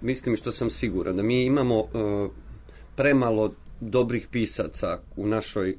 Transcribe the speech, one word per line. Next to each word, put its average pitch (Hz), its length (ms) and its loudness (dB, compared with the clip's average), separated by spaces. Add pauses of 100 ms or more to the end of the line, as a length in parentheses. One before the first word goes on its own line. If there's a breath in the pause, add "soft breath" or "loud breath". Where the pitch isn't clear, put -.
mislim, 123 360 0
što 117 160 -4
sam 117 180 -2
siguran, 92 460 -2
da 98 60 0
mi 123 220 4
imamo, 127 360 4
e, 104 480 0 (680 loud breath)
premalo 120 560 4 (280)
dobrih 117 500 0
pisaca 101 680 -2 (180)
u 101 100 -2
našoj, 104 520 0